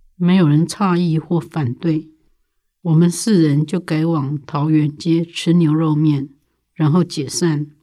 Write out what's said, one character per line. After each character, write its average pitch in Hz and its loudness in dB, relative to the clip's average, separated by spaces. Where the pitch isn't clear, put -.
没 180 2
有 185 4
人 151 2
诧 180 -2
异 170 0
或 170 -2
反 147 -6
对， 156 -4
我 165 0
们 175 4
四 180 2
人 151 2
就 180 -4
改 160 -2
往 147 -4
桃 151 -2
园 151 0
街 165 -2
吃 - -4
牛 165 2
肉 156 0
面， 151 0
然 151 0
后 170 2
解 151 -8
散。 151 -2